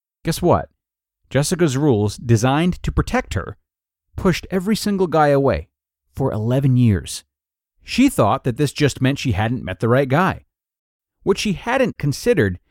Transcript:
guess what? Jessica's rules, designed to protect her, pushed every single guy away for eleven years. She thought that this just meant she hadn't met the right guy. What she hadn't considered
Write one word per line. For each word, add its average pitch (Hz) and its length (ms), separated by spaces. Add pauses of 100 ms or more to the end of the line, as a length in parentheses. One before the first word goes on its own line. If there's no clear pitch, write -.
(240)
guess 165 180
what? 131 260 (600)
Jessica's 147 460
rules, 113 400
designed 135 680
to - 80
protect - 440
her, - 220 (600)
pushed - 340
every 190 240
single 190 320
guy 151 220
away 135 400 (440)
for 135 200
eleven 127 440
years. 104 460 (600)
She 269 240
thought 120 340
that 117 140
this 147 160
just - 280
meant 131 200
she 131 100
hadn't 107 320
met 90 160
the 117 100
right 131 200
guy. 147 360 (800)
What 196 160
she 214 140
hadn't 240 460
considered 139 600 (120)